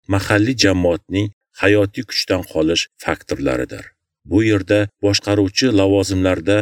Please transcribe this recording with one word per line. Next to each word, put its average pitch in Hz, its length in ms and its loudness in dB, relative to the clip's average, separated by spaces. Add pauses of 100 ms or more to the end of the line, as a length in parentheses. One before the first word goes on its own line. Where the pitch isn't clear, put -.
mahalliy 104 540 0
jamoatning 92 720 0 (200)
hayotiy 104 520 0
kuchdan - 400 -4
qolish 80 400 -2 (120)
faktorlaridir. 67 880 -6 (420)
Bu 95 160 2
yerda 104 380 2 (180)
boshqaruvchi 101 720 0
lavozimlarda 95 920 2